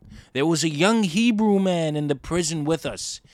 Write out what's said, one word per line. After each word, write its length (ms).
There 140
was 160
a 60
young 340
Hebrew 560
man 360
in 120
the 80
prison 500
with 180
us. 380